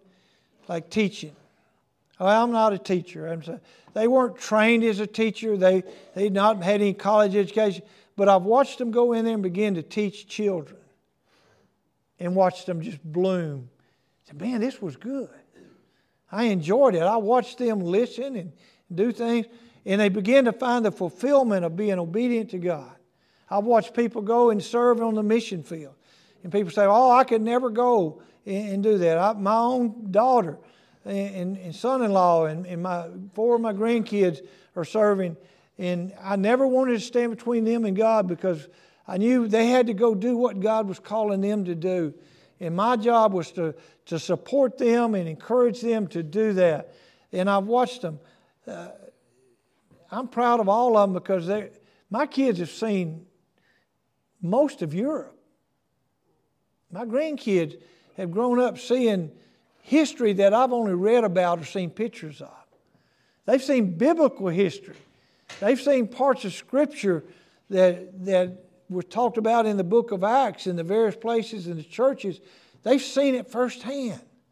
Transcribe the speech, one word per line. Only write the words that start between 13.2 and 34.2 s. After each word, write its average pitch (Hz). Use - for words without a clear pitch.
I -
said, 147
"Man, 233
this 254
was 151
good. 254
I 214
enjoyed 202
it." 165
I 208
watched 240
them 220
listen 233
and 175
do 220
things. 233
And 202
they 202
begin 220
to 226
find 240
the 202
fulfillment 226
of 165
being 196
obedient 220
to 185
God. 170
I've 202
watched 226
people 233
go 233
and 208
serve 240
on 226
the 214
mission 208
field. 151
And 175
people 190
say, 202
"Oh, 240
I 254
could 233
never 240
go 220
and, 208
and 196
do 214
that." 165
I, 202
my 208
own 233
daughter 214
and, 196
and, 190
and 180
son-in-law 196
and, 160
and 175
my, 175
four 233
of 226
my 226
grandkids 202